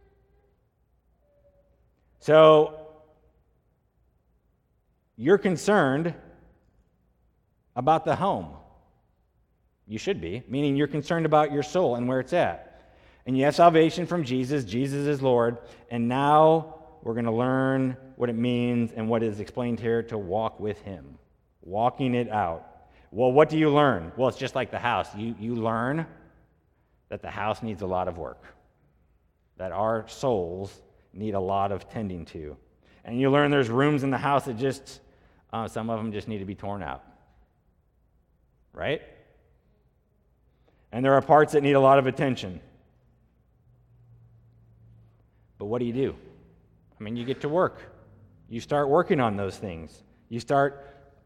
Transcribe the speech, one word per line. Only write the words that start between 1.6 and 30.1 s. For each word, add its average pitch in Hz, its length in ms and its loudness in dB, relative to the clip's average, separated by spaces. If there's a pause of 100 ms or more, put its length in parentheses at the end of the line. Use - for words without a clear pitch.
So, 156 680 6 (2250)
you're 143 200 4
concerned 170 760 2 (1600)
about 156 300 2
the 151 100 0
home. 135 320 -4 (1400)
You 107 120 -10
should 180 240 -6
be, 92 260 -8
meaning 139 260 -2
you're 143 120 0
concerned 156 400 -4
about 151 260 4
your 143 100 -2
soul 143 340 0
and 123 120 -4
where 131 120 0
it's 123 120 -6
at. - 600 -4 (320)
And 127 100 -2
you 131 80 2
have 143 100 2
salvation 165 520 6
from 175 180 -2
Jesus. 127 400 -2
Jesus 135 420 -4
is 147 140 -2
Lord. 120 380 2 (320)
And 117 180 -2
now 151 680 4 (260)
we're 117 120 -4
gonna 117 200 -2
learn 131 600 0 (200)
what 120 140 -2
it 113 60 -4
means 120 560 -2
and 110 160 -6
what 117 140 0
is 107 160 -4
explained 117 400 -6
here 113 260 -2
to 113 120 -10
walk 104 420 -4
with 101 220 -8
him, 69 380 -16 (420)
walking 123 540 -2
it 120 160 -2
out. 90 360 -4 (440)
Well, 127 220 0
what 151 180 6
do 156 80 0
you 156 120 4
learn? 131 460 2
Well, 127 120 0
it's 113 100 -6
just - 160 -8
like 123 160 -4
the 107 80 -6
house. 98 360 -2
You, 110 240 -8
you 113 160 -6
learn 120 520 -2 (1040)
that 104 100 -10
the 87 100 -12
house 104 320 -6
needs 107 200 -8
a 98 40 -8
lot 92 220 -4
of 85 80 -10
work, 71 260 -12 (1160)
that 90 140 -10
our 110 360 -4
souls 95 720 -4 (320)